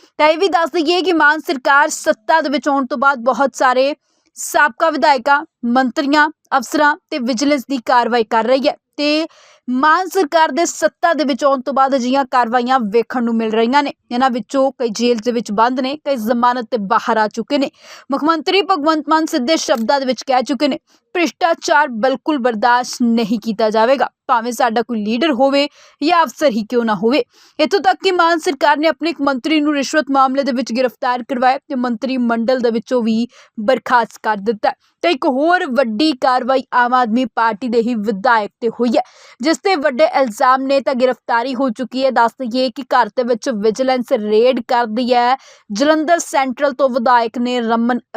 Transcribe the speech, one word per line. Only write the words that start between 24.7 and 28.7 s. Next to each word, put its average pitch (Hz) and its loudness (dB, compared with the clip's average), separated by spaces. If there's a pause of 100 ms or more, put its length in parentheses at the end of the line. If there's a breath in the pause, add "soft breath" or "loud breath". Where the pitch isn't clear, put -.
ਕੋਈ 220 -6
ਲੀਡਰ 240 0
ਹੋਵੇ 277 2 (340 soft breath)
ਜਾਂ 330 2
ਅਫਸਰ 302 -2
ਹੀ 226 0
ਕਿਉਂ 240 0
ਨਾ 220 0
ਹੋਵੇ।" 226 0 (340 soft breath)
ਇੱਥੋਂ 311 0
ਤੱਕ 370 2
ਕਿ 381 2
ਮਾਨ 339 2
ਸਰਕਾਰ 311 0